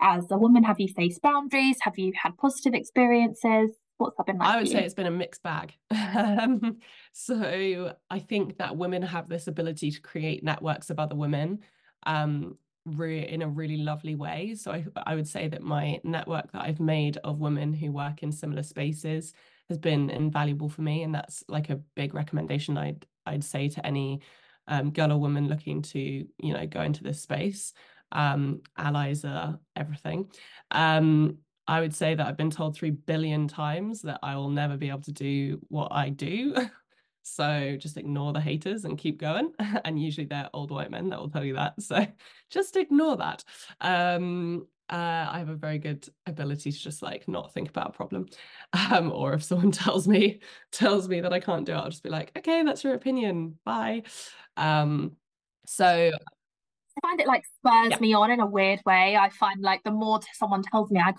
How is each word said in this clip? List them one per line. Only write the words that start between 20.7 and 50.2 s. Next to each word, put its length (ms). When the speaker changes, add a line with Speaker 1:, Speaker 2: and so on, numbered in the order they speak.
Speaker 2:
me. 220
And 120
that's, 320
like, 220
a 80
big 180
recommendation 640
I'd, 280
I'd 180
say 260
to 160
any, 360
um, 240
girl 220
or 40
woman 300
looking 360
to, 160
you 540
know, 140
go 140
into 220
this 180
space. 520
Um, 500
allies 460
are 360
everything. 520
Um, 680
I 120
would 160
say 200
that 120
I've 80
been 160
told 240
three 140
billion 580
times 540
that 220
I 120
will 140
never 260
be 140
able 120
to 120
do 560
what 240
I 160
do. 460
<laughs> 100
So 540
just 200
ignore 360
the 80
haters 420
and 140
keep 220
going. 340
<laughs> 160
And 160
usually 240
they're 300
old 160
white 180
men 200
that 100
will 100
tell 160
you 80
that. 260
So 280
just 260
ignore 420
that. 260
Um, 840
uh, 400
I 80
have 120
a 60
very 220
good 320
ability 460
to 80
just, 240
like, 240
not 260
think 160
about 200
a 40
problem. 320
<laughs> 220
Um, 200
or 220
if 100
someone 280
<laughs> 140
tells 220
me, 320